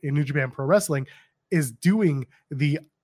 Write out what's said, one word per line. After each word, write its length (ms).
in 120
New 100
Japan 260
Pro 140
Wrestling 420
is 200
doing 560
the 280